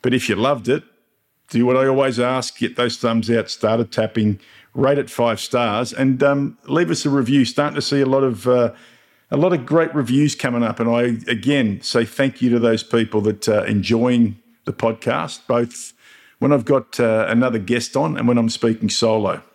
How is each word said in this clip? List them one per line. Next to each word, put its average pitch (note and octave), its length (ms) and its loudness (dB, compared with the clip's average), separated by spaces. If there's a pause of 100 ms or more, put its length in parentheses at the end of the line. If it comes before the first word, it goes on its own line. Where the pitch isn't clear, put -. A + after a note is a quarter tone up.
But A#2+ 120 0
if C3 140 0
you G#2 80 0
loved A2+ 320 -2
it, D3 160 0 (680)
do A#2 160 0
what B2+ 120 4
I C3+ 100 4
always C3+ 320 0
ask, B2 380 -2
get - 180 -4
those B2 220 -2
thumbs A2+ 320 0
out, A2+ 200 0
start A#2+ 300 0
a A#2 60 0
tapping, G#2+ 540 -2 (340)
rate C3+ 240 2
it C#3 120 -4
five A#2 300 -2
stars, A#2 540 -2
and, C3 300 0
um, C#3 420 0
leave E3 260 0
us - 140 -4
a D3 40 0
review. C#3 360 2
Starting D3 300 -4
to C#3 60 -4
see C#3 200 0
a C3+ 40 4
lot C3+ 180 2
of, A2+ 240 -2
uh, B2 260 2 (580)
a C#3 60 0
lot F3+ 160 2
of C3 120 -4
great D#3+ 280 0
reviews C#3+ 420 2
coming A#2+ 280 -2
up. G#2+ 160 -2
And A#2 100 0
I, A#2 120 2 (260)
again, A#2 540 0
say A#2 240 0
thank C3+ 360 -2
you B2+ 80 2
to A#2+ 100 4
those A2+ 240 2
people A2 380 0
that, G#2 260 -2
uh, G#2+ 160 2
enjoying A2+ 760 2 (260)
the C3 80 -6
podcast, A#2+ 760 -4
both A#2 460 -4 (460)
when C3+ 120 2
I've C3+ 140 0
got, C3 340 -2
uh, A2 280 2
another A#2 320 0
guest A#2 380 -4
on D3+ 200 -2
and A#2 100 0
when A#2+ 100 4
I'm A2+ 120 2
speaking A2+ 400 -2
solo. A2 540 0 (120)